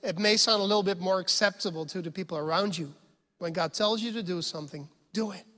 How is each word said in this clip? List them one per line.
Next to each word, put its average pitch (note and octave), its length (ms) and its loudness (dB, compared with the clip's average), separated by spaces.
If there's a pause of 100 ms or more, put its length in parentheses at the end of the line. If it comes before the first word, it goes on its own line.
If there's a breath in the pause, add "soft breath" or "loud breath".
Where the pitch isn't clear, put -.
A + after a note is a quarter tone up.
it F3+ 160 -4
may G#3+ 180 6
sound A3 240 4
a G3 40 2
little G#3 180 4
bit F#3+ 180 0
more F#3 200 2
acceptable F3+ 680 0
to F3+ 160 -6
the E3 80 -6
people E3+ 260 -6
around D#3+ 400 0
you. D3 160 -6 (460)
When E3+ 160 -6
God E3 180 0
tells G#3+ 300 0
you A#3 100 -4
to A3+ 100 -4
do F3 200 -4
something, D3+ 440 -8 (280)
do G#3+ 180 -2
it. - 120 -14 (140)